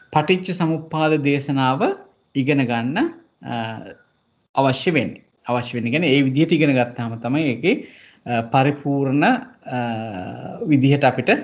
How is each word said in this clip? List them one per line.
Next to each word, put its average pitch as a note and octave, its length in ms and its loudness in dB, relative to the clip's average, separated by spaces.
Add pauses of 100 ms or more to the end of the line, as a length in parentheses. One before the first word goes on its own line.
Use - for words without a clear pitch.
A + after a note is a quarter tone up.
පටිච්ච F3+ 460 0
සමුප්පාද D#3+ 680 0
දේශනාව C#3 600 0 (500)
ඉගෙන C#3 300 0
ගන්න, A#2+ 360 -2 (420)
අ, B2 160 -8 (1000)
අවශ්‍ය C3+ 360 0
වෙන්නේ. A#2+ 320 -2 (180)
අවශ්‍ය A#2+ 320 -4
වෙන්නේ A#2 180 -4
කියන්නේ D#3 220 2
ඒ C#3 100 4
විදිහට C#3 280 0
ඉගෙන D3 220 4
ගත්තාම A#2+ 440 -2
තමයි C3+ 300 -2
ඒකේ, C3+ 280 0 (460)
අ, A#2+ 220 -4
පරිපූර්ණ, C#3 800 0
අ, F#3+ 560 -2 (840)
විදිහට C#3 420 4
අපිට B2+ 260 2 (140)